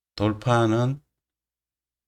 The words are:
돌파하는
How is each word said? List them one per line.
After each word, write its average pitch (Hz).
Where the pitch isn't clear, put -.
돌파하는 117